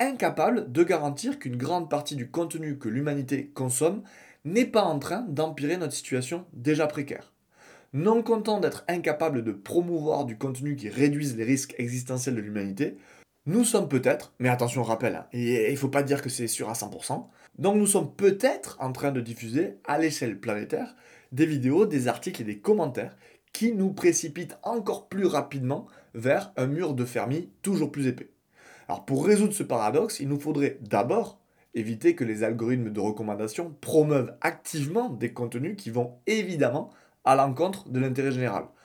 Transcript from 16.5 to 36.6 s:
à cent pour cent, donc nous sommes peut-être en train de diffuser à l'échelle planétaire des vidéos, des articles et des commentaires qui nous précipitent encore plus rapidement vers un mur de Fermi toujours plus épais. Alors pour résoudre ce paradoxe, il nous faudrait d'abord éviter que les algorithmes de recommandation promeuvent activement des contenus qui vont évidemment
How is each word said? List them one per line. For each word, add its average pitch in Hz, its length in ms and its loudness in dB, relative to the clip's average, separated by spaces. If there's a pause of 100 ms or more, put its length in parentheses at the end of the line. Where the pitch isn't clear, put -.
à 113 40 -4
cent 104 140 -6
pour 87 160 -12
cent, - 260 -6 (280)
donc 196 180 4
nous 208 100 6
sommes 185 280 2
peut-être 196 640 2
en 131 120 -2
train 143 200 0
de 131 80 0
diffuser 117 560 -4 (100)
à 147 120 0
l'échelle 147 420 -2
planétaire 107 560 -4 (360)
des 135 120 4
vidéos, 147 400 4
des 131 240 0
articles - 320 -4
et 113 60 -6
des 104 140 -6
commentaires 156 560 0 (360)
qui 226 220 0
nous 190 180 0
précipitent 165 720 0
encore 208 480 -4
plus 190 160 0
rapidement 139 600 -2 (280)
vers 139 420 0
un 131 100 0
mur 151 280 0
de 123 100 0
Fermi 127 460 -4 (100)
toujours 156 320 0
plus 139 140 -2
épais. 123 240 -4 (580)
Alors - 160 -8
pour 139 220 0
résoudre 208 260 6
ce - 100 -4
paradoxe, 127 560 2
il 139 100 -4
nous 143 120 0
faudrait 147 400 -2
d'abord 123 600 0 (320)
éviter 117 400 2
que 139 100 -2
les 107 180 -2
algorithmes 117 480 0
de 104 100 -4
recommandation 107 800 -4
promeuvent 147 580 4
activement 170 720 -2
des 120 240 -6
contenus 123 420 -4
qui - 140 -10
vont 120 240 -2 (120)
évidemment 180 640 0 (340)